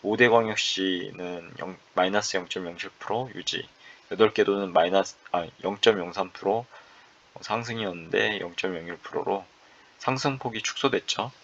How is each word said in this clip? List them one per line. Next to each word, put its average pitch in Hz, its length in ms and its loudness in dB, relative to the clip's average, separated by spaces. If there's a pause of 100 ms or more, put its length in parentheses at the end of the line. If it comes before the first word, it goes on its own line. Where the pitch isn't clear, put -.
오대광역시는 95 1600 2
영, 92 180 -10 (180)
마이너스 95 420 0
영점영칠 90 540 -8 (100)
프로 120 340 -4
유지. - 340 -6 (420)
여덟 107 220 4
개 104 120 4
도는 98 280 0
마이너스, 90 440 4 (160)
아, 85 140 0 (160)
영점영삼 95 680 2
프로 110 340 0 (800)
상승이었는데 107 960 0
영점영일 87 560 -4
프로로 - 480 -4 (540)
상승폭이 131 640 -2
축소됐죠. - 680 -2 (140)